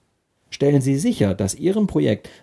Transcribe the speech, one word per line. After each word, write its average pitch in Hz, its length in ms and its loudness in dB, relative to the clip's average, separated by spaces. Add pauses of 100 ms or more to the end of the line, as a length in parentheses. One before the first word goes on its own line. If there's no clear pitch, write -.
(520)
Stellen 143 300 2
Sie 135 160 0
sicher, 156 360 0
dass 95 220 -2
Ihrem 196 320 0
Projekt 135 420 -2 (140)